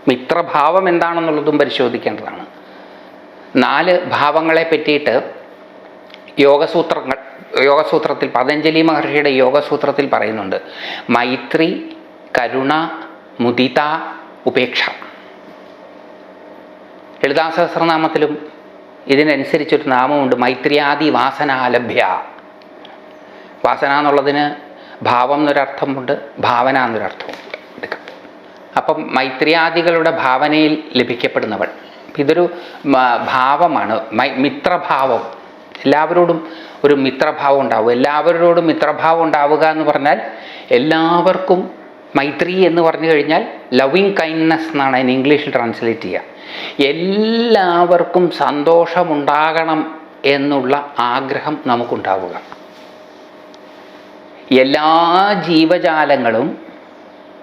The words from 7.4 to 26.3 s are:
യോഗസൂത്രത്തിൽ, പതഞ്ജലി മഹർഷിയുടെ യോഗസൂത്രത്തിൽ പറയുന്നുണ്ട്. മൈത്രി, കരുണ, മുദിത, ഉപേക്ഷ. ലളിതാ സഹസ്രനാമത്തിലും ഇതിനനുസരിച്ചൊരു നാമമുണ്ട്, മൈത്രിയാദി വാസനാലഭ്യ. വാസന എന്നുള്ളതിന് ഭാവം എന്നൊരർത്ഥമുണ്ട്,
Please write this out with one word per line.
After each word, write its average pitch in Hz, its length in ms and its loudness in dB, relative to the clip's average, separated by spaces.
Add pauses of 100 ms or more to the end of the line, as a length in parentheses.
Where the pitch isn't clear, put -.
യോഗസൂത്രത്തിൽ, 143 640 2
പതഞ്ജലി 151 540 0
മഹർഷിയുടെ 147 480 0
യോഗസൂത്രത്തിൽ 139 800 0
പറയുന്നുണ്ട്. 107 520 -4 (480)
മൈത്രി, 127 880 -2 (440)
കരുണ, 135 480 -2 (520)
മുദിത, 131 580 0 (460)
ഉപേക്ഷ. - 440 -2 (2250)
ലളിതാ 156 240 0
സഹസ്രനാമത്തിലും 160 1040 0 (560)
ഇതിനനുസരിച്ചൊരു 143 840 0
നാമമുണ്ട്, 131 460 2
മൈത്രിയാദി 143 760 0
വാസനാലഭ്യ. 123 1120 0 (1400)
വാസന 135 260 0
എന്നുള്ളതിന് 147 640 2 (480)
ഭാവം 123 360 0
എന്നൊരർത്ഥമുണ്ട്, 139 800 -2 (200)